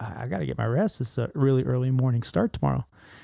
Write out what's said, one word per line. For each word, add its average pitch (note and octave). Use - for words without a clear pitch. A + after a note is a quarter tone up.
I, G2
I -
gotta F2
get B1+
my A2
rest. D#3
It's A#2+
a A#2+
really C3+
early B2+
morning B2+
start G#3+
tomorrow." C3+